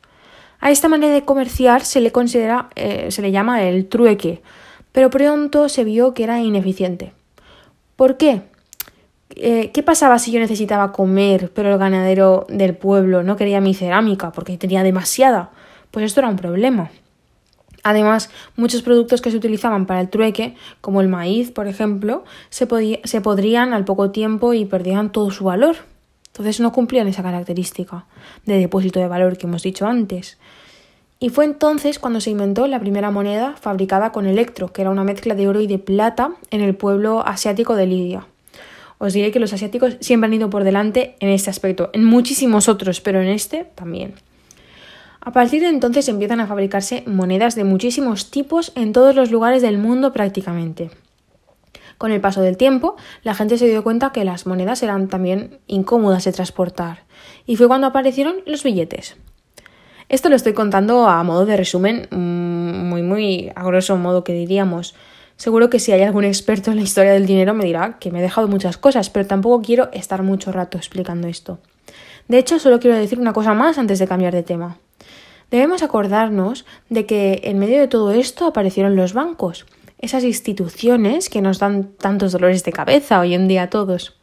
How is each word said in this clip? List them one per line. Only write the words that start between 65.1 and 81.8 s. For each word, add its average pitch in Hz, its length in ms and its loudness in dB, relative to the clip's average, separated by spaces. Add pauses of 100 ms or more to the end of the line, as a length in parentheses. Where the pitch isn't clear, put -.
Seguro 233 340 2
que 247 80 2
si - 140 -2
hay 190 100 6
algún 202 220 2
experto 202 480 -2
en 214 60 0
la 208 40 0
historia 196 300 4
del 196 140 4
dinero 190 280 2
me 214 100 -2
dirá 175 360 -4
que 185 100 -8
me 175 80 -6
he 180 40 -2
dejado 208 260 0
muchas 190 280 -2
cosas, 262 320 2
pero 196 200 -2
tampoco 220 340 2
quiero 233 300 2
estar 190 320 -6
mucho 190 260 -2
rato 185 280 -6
explicando 170 500 -8
esto. 170 320 -12 (640)
De 247 120 4
hecho, 262 200 2
solo 240 220 6
quiero 240 160 4
decir 214 240 -2
una 226 120 0
cosa 214 220 2
más 294 240 2
antes 202 220 0
de 185 80 0
cambiar 180 240 0
de 175 100 -2
tema. 170 360 -8 (720)
Debemos 320 300 2
acordarnos 214 840 0 (240)
de 220 160 -2
que 196 400 0
en 196 140 -2
medio 220 200 2
de 277 80 4
todo 214 260 2
esto 240 340 0
aparecieron 196 500 0
los 185 160 2
bancos, 254 540 -6 (320)
esas 254 260 -4
instituciones 226 1040 0
que 208 140 -4
nos 190 160 0
dan 202 400 -2